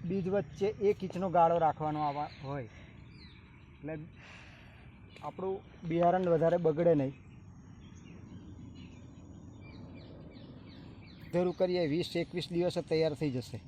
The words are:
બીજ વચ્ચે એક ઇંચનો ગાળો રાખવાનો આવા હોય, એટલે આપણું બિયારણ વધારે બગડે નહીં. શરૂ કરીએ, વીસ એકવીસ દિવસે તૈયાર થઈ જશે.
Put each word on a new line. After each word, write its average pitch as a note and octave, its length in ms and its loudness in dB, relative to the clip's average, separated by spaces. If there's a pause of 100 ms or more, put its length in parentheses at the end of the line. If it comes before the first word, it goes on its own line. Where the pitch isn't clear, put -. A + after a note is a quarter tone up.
બીજ F3+ 260 0
વચ્ચે G3 380 0 (140)
એક G3+ 220 4
ઇંચનો F#3 260 -2
ગાળો E3+ 300 8
રાખવાનો D3+ 420 2
આવા D3 280 -2 (140)
હોય, C3+ 260 -6 (1040)
એટલે D3+ 200 -10 (1300)
આપણું F#3 420 -6 (200)
બિયારણ F3 500 4
વધારે E3 240 6
બગડે E3 380 6
નહીં. C3+ 200 2 (4000)
શરૂ F3+ 220 2
કરીએ, F3+ 340 2
વીસ D#3 280 0
એકવીસ E3+ 340 -2
દિવસે F3 320 2
તૈયાર D#3+ 340 2
થઈ D3+ 160 0
જશે. B2+ 260 -4 (100)